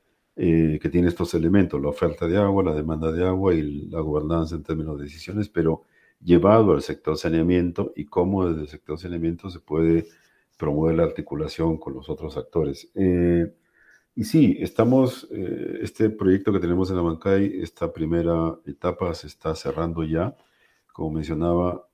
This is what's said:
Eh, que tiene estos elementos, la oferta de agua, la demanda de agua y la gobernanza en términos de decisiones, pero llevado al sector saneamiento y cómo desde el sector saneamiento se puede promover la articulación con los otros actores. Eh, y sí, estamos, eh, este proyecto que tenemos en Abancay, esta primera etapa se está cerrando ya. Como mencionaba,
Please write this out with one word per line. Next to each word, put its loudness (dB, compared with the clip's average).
Eh, 2
que -2
tiene 2
estos -2
elementos, 2
la -2
oferta -2
de 0
agua, 2
la 0
demanda -2
de -2
agua 2
y -4
la -6
gobernanza -2
en -12
términos -6
de -10
decisiones, -8
pero 0
llevado 6
al 2
sector -4
saneamiento 0
y -10
cómo 0
desde -2
el -8
sector -10
saneamiento -6
se -14
puede 0
promover 0
la 2
articulación -4
con -12
los -14
otros -10
actores. -4
Eh, 2
y -2
sí, 4
estamos, 2
eh, -6
este 0
proyecto 2
que 2
tenemos 0
en -2
Abancay, 0
esta -6
primera 0
etapa -4
se -14
está -8
cerrando -4
ya. -2
Como -8
mencionaba, -2